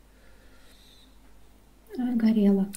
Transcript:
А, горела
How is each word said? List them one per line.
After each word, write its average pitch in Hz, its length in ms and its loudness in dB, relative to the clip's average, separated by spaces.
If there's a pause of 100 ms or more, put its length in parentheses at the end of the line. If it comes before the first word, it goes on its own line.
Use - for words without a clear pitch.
(2000)
А, 247 180 -4
горела 202 600 2